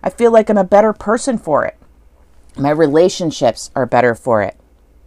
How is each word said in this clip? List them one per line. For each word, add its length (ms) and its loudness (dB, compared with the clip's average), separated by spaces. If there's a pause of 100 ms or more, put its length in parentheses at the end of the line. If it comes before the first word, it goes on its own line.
I 80 -6
feel 200 0
like 200 2
I'm 60 2
a 60 2
better 300 2
person 460 -4
for 260 -2
it. 100 -10 (800)
My 140 -2
relationships 1080 0
are 120 -2
better 260 2
for 300 -2
it. 120 -6 (520)